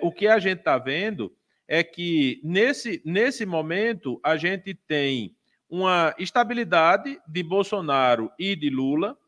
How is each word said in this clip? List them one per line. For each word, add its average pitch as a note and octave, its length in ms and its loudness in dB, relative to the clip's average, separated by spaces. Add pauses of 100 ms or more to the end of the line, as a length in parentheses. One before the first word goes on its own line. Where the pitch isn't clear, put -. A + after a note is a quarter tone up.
o E3+ 80 0
que G3+ 160 -2
a A3 100 6
gente F#3 240 -2
tá D#3 160 2
vendo C#3 560 -4 (340)
é E3 160 0
que E3 600 0
nesse, G3+ 600 0
nesse G#3+ 440 0
momento E3 760 -4
a D#3 140 2
gente F#3 380 -4
tem C3+ 600 -4 (320)
uma F3 520 0
estabilidade G#3 1080 2
de E3 140 -6
Bolsonaro D3+ 960 2
e F#3+ 180 -2
de D3 140 -2
Lula. C#3+ 480 -2 (100)